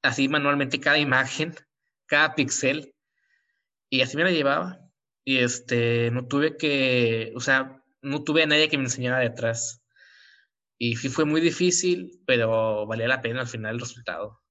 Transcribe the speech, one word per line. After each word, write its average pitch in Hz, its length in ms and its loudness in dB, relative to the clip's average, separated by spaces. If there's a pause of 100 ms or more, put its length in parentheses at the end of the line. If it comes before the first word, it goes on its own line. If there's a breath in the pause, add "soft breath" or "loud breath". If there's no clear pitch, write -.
así 135 280 0
manualmente 143 500 0
cada 151 200 4
imagen, 139 540 0 (520)
cada 151 280 2
pixel, 139 640 -2 (920)
y 131 120 2
así 127 140 -2
me 156 80 0
la 185 80 2
llevaba, 160 480 0 (460)
y, 135 140 0
este, 117 720 0
no 123 160 -4
tuve 147 280 0
que, 123 800 0
o 123 60 -8
sea, 131 420 0 (180)
no 143 220 -6
tuve 156 200 4
a 151 40 2
nadie 151 220 4
que 156 80 0
me 135 80 0
enseñara 123 340 -2
detrás, 117 640 -2 (920 soft breath)
y 120 180 -2
sí 113 140 -4
fue 151 160 0
muy 156 160 2
difícil, 180 840 0
pero 113 600 0
valía 113 240 -4
la 127 120 0
pena 120 200 -4
al 120 60 -6
final 110 260 -6
el 123 80 -4
resultado 110 680 -10